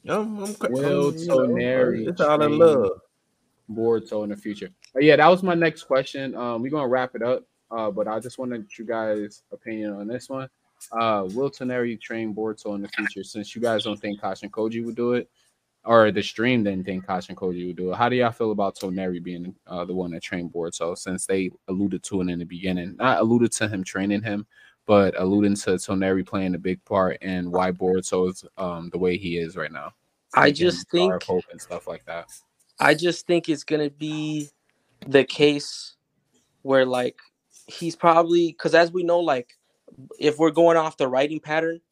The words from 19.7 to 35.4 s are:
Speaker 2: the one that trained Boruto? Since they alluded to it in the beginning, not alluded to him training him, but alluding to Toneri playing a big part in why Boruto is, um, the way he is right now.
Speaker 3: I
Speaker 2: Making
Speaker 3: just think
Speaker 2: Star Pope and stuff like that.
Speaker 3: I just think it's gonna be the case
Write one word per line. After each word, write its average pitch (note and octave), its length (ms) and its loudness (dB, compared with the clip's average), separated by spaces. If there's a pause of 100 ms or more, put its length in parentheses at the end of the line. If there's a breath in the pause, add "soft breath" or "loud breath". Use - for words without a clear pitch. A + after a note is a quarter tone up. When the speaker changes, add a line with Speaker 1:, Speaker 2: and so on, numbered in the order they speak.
Speaker 2:
the F2+ 100 -6
one F2 180 -4
that E2 100 -10
trained F2 300 -8
Boruto? E2+ 440 -6
Since F#2 300 -8
they F#2+ 240 0 (180)
alluded F#2+ 360 -2
to G2 160 0
it F2+ 80 0
in F2 100 -4
the E2+ 60 -6
beginning, F2+ 540 -6
not A#2+ 220 2
alluded A#2 320 4
to A2 160 -2
him G2 140 -4
training G2+ 400 -2
him, G#2 240 -6 (400 soft breath)
but G2 320 6
alluding G2+ 380 2
to G2+ 160 -4
Toneri F#2+ 540 0
playing F#2+ 280 -4
a E2 40 -6
big F#2 260 -4
part F#2+ 380 0
in F2+ 280 -4
why F#2 220 0
Boruto F#2 580 0
is, - 140 -16 (140)
um, F2 320 -8
the F2 80 -8
way F2+ 180 0
he F2 220 -6
is E2 180 -8
right D#2 160 -8
now. D2 200 -14 (420)
Speaker 3:
I C#3+ 140 6
Speaker 2:
Making C#3+ 80 2
Speaker 3:
just F3 340 0
think F3+ 240 2
Speaker 2:
Star F3 60 -4
Pope - 300 -4
and E2+ 100 -20
stuff F2 280 -12
like E2+ 160 -12
that. E2 240 -12 (500)
Speaker 3:
I C#3+ 160 4
just E3 320 -2
think E3+ 220 0
it's D3 160 -4
gonna D3+ 260 -2
be D3+ 600 -8 (560)
the C3+ 180 6
case - 720 0 (680)